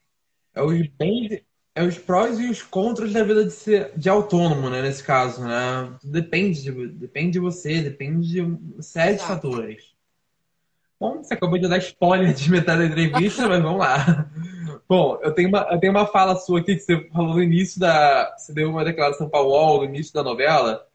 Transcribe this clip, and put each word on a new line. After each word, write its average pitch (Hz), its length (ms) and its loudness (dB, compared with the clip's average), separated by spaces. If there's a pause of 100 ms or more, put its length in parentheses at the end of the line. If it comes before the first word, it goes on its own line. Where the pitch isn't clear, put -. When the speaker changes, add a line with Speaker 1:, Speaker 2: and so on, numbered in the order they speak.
(520)
Speaker 1:
é - 80 -6
os 160 280 0
bem, 214 560 -4 (280)
é 160 100 -2
os 175 140 -2
prós 220 420 0
e 247 100 -4
os 220 120 -6
contras 214 520 -4
da 220 100 2
vida 214 220 2
de 175 60 -6
ser, - 460 -2
de 160 120 0
autônomo, 170 600 2
né, 127 120 -4
nesse 139 220 -4
caso, 127 420 0
né? 127 580 -4
Depende 165 580 -2
de, 127 280 -10
depende 151 420 -6
de 180 80 -2
você, 170 420 -4
depende 147 460 -4
de 175 140 -2
uma 170 400 -8
série 175 340 -2
de - 80 -6
Speaker 2:
Exato. 208 100 -6
Speaker 1:
fatores. 120 600 -8 (1040)
Bom, 247 240 -6
você - 100 -10
acabou 180 240 -2
de 180 100 0
dar 180 120 0
spoiler 180 540 2
de 139 180 0
metade 170 300 2
da 170 40 2
entrevista, 165 640 0
mas 180 160 2
vamos 170 160 0
lá. 147 180 2 (880)
Bom, 165 360 4
eu 156 100 0
tenho 180 160 2
uma, 196 120 2 (100)
eu 170 80 2
tenho 190 120 2
uma 208 140 4
fala 190 300 4
sua 180 240 0
aqui 180 160 0
que - 60 -4
você 165 280 -2
falou 165 260 0
no 175 60 4
início 180 380 2
da, 151 580 4
você - 160 -18
deu 151 160 -2
uma 160 140 -2
declaração 151 460 -2
pra 147 120 2
uol 143 380 4
no 139 60 -2
início 139 280 -8
da 151 80 -2
novela, 127 720 0